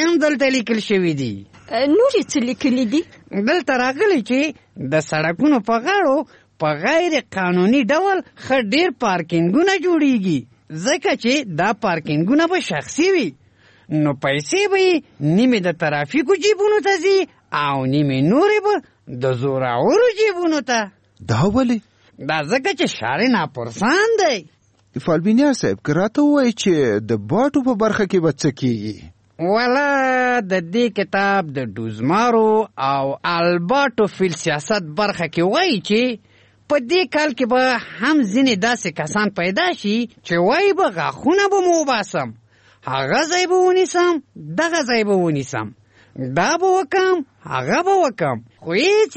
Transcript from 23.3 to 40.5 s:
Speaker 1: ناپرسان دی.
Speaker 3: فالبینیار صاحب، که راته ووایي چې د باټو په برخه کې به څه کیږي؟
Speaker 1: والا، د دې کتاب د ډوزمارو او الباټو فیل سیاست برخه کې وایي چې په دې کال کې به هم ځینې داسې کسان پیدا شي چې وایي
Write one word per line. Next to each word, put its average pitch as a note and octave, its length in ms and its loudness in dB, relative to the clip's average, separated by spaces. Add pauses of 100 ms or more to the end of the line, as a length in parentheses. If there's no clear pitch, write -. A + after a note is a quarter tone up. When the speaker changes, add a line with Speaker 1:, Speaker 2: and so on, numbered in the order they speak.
Speaker 1:
ناپرسان F3+ 720 -2 (120)
دی. D#4 160 2 (680)
Speaker 3:
فالبینیار A3 460 2
صاحب، G2+ 320 -2
که D3 80 0
راته G3+ 300 0
ووایي C#4+ 300 2
چې C#3 480 2
د A2 120 -4 (180)
باټو C4+ 340 2
په B3+ 100 0
برخه G#3+ 300 0
کې F#3+ 200 0
به D#3+ 80 2
څه D#3 180 -2 (100)
کیږي؟ A2 360 -2 (420)
Speaker 1:
والا، B3+ 1040 0
د F#3+ 140 -2 (200)
دې A#3+ 120 4 (120)
کتاب G3 580 0
د - 20 -4 (160)
ډوزمارو G#3 920 0 (100)
او C#3 260 0 (200)
الباټو F3 840 0
فیل F#3 260 -2
سیاست D#3+ 500 -2 (180)
برخه G3 340 -2
کې E3+ 80 0 (100)
وایي D#4 360 0
چې A#3 300 0 (500)
په D4+ 80 2 (140)
دې F4+ 120 2 (120)
کال D4+ 240 0
کې C4 140 0
به B3+ 260 2 (220)
هم C#4+ 220 2
ځینې A#3 320 2 (120)
داسې A#3 220 -2 (120)
کسان G3 300 -2
پیدا G3+ 420 -2
شي A3+ 360 -4 (160)
چې F3 100 -4 (140)
وایي F#4+ 240 2